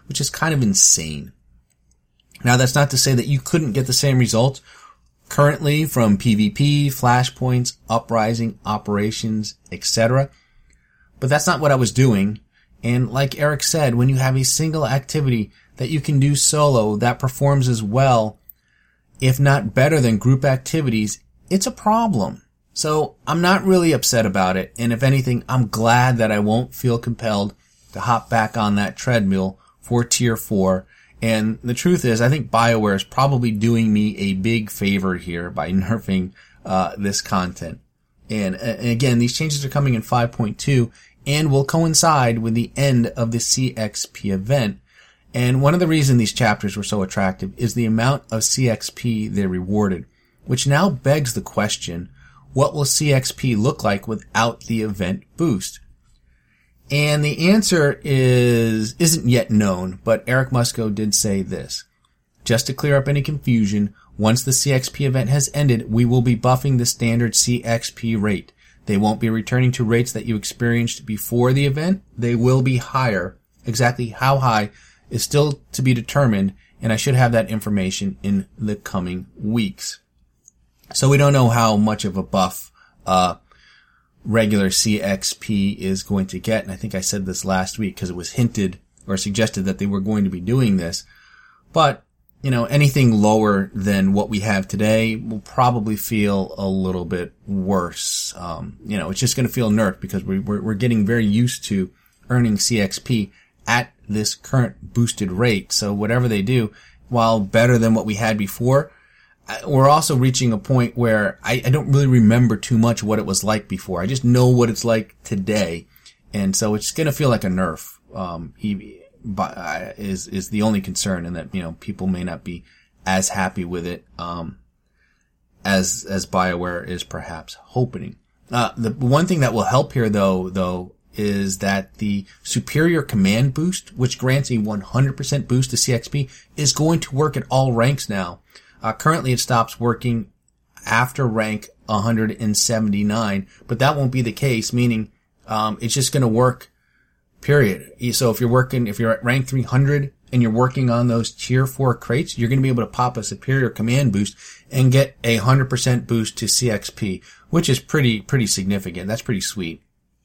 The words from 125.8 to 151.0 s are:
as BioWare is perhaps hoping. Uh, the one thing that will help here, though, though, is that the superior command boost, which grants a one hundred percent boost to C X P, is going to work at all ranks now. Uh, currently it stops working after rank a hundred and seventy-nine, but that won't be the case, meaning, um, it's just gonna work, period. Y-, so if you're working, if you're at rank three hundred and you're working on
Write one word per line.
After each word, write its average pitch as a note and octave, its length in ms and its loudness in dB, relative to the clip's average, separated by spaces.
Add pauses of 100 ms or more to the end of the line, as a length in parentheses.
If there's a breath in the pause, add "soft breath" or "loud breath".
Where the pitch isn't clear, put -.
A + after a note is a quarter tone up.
as F#2+ 220 -6
BioWare F2+ 600 -4
is F2 160 -8
perhaps - 560 -14
hoping. - 580 -6 (340)
Uh, A#2+ 260 0
the A2+ 140 -2
one C3+ 340 2
thing F3+ 140 0
that A#2+ 140 2
will G#2+ 100 0
help B2+ 300 0
here, A#2 160 0
though, F#2+ 400 2
though, F2+ 440 -4 (240)
is G2+ 420 -4
that G2 400 -4
the G2+ 260 -4 (180 soft breath)
superior D#3 580 0
command A2 520 2
boost, F3 420 -4
which B2 220 -2
grants C3 340 0
a A#2+ 60 0
one G#2 240 -2
hundred C3+ 340 0
percent C#3+ 320 -4
boost B2+ 220 0
to A#2+ 80 -4
C - 160 0
X A#2 140 -4
P, C#3+ 220 -4 (280 loud breath)
is D3+ 160 0
going E3 260 0
to C#3 160 -8
work D3 220 0
at - 120 -8
all C3 220 2
ranks A#2+ 380 0
now. F#2 320 -6 (420 soft breath)
Uh, A2+ 80 -4
currently D3+ 400 0
it A#2 80 0
stops - 400 -2
working A#2 500 -2 (560)
after B2 400 0
rank G#2+ 440 -2 (180)
a G#2+ 140 0
hundred A2 300 0
and G#2+ 260 -2
seventy-nine, G#2 920 0 (180 loud breath)
but A#2+ 140 -6
that C#3+ 160 2
won't C3+ 160 -2
be B2+ 100 -2
the A2+ 120 -2
case, B2 400 -2
meaning, A#2+ 360 0 (380)
um, A2 320 -2
it's A2+ 140 -4
just C3+ 180 -2
gonna C3 160 2
work, B2 420 0 (680)
period. C3+ 600 2
Y-, A#2+ 120 -2
so A#2+ 180 2
if A2 120 -2
you're A#2+ 80 2
working, B2+ 360 2
if G2+ 140 -6
you're A2+ 140 2
at A2 100 -6
rank B2+ 240 0
three C3 160 -2
hundred C#3 480 0 (220)
and B2 80 4
you're A2+ 100 2
working B2+ 380 2
on A#2+ 180 2